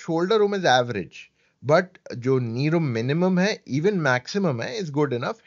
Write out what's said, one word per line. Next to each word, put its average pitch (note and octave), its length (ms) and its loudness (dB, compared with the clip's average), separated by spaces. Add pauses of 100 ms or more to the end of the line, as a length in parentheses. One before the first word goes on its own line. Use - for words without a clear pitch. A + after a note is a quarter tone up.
shoulder F3+ 420 0
room G3+ 160 0
is E3+ 160 2
average, A#2+ 420 -2 (460)
but E3 340 2 (200)
जो C3 220 0 (100)
knee C3 260 -2
room D#3 220 0
minimum E3+ 420 0
है, G3 180 0 (220)
even F3+ 300 0
maximum B2+ 540 0
है, - 180 -6
is D3+ 180 -8
good C3+ 220 0
enough। G#3 260 -8